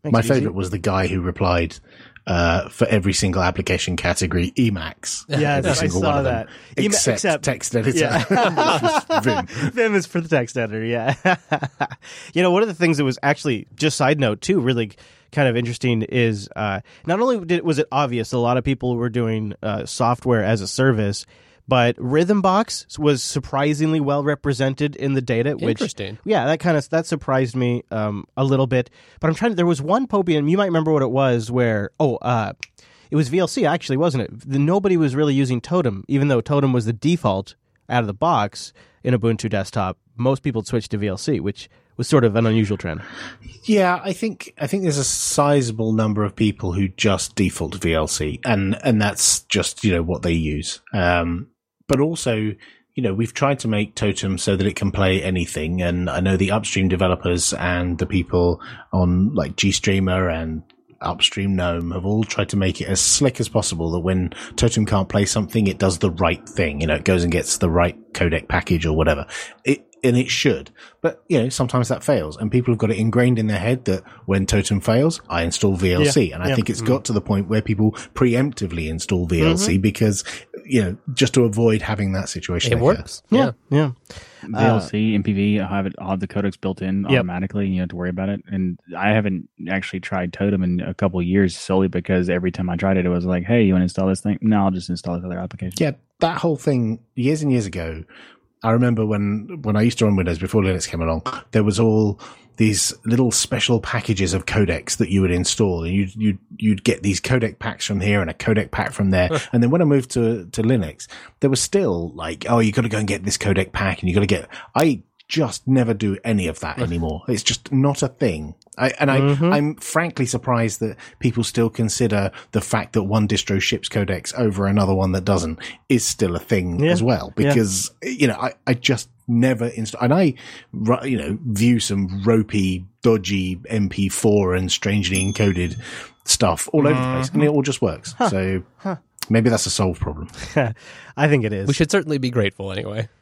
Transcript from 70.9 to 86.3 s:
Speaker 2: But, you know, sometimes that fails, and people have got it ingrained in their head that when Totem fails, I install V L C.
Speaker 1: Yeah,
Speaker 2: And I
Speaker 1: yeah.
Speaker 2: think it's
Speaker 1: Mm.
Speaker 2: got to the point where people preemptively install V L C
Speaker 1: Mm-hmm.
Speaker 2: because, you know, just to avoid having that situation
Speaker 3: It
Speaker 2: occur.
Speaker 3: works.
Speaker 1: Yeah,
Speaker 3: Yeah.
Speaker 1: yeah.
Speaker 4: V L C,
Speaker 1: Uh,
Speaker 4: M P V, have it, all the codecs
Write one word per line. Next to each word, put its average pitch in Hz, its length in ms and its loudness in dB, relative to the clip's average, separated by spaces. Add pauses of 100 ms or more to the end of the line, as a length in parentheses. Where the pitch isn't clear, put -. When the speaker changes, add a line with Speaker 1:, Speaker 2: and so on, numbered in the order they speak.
Speaker 2:
But, - 260 -4
you 151 140 4
know, 123 80 0
sometimes 127 400 0
that 120 140 -4
fails, 87 340 0
and 107 140 -4
people 123 200 2
have 110 60 2
got 107 140 0
it 101 80 -2
ingrained 120 400 2
in 110 80 0
their 104 100 0
head 117 280 -2
that 92 180 0 (240)
when 95 180 2
Totem 101 340 0
fails, 131 400 2 (100)
I 85 120 -2
install 95 340 0
V 90 180 2
L 113 120 4
C. 139 240 4
Speaker 1:
Yeah, - 60 -8
Speaker 2:
And 85 80 -8
I 92 60 0
Speaker 1:
yeah. 135 60 0
Speaker 2:
think 120 140 0
it's 117 120 -4
Speaker 1:
Mm. 113 40 -6
Speaker 2:
got 127 200 0
to 120 80 -2
the 107 80 2
point 98 260 0
where 107 160 2
people 107 300 2 (200)
preemptively 117 760 0
install - 380 -2
V 82 160 2
L 82 160 4
C 92 160 0
Speaker 1:
Mm-hmm. 95 80 4
Speaker 2:
because, 104 420 2 (400)
you 120 200 2
know, 98 140 -4 (180)
just 131 180 2
to 127 120 6
avoid 110 360 2
having 101 300 -2
that 95 180 -4
situation 87 440 -2
Speaker 3:
It - 20 4
Speaker 2:
occur. 80 100 0
Speaker 3:
works. - 460 0
Speaker 1:
Yeah, 247 200 4 (200)
Speaker 3:
Yeah. 143 200 4 (520)
Speaker 1:
yeah. 110 160 -6
Speaker 4:
V 110 40 4
L 110 160 6
C, 107 340 0
Speaker 1:
Uh, - 20 2
Speaker 4:
M 101 80 2
P 104 100 2
V, 101 220 2
have 98 320 -2
it, - 100 -6
all 95 200 -4
the 92 100 -4
codecs 101 340 -4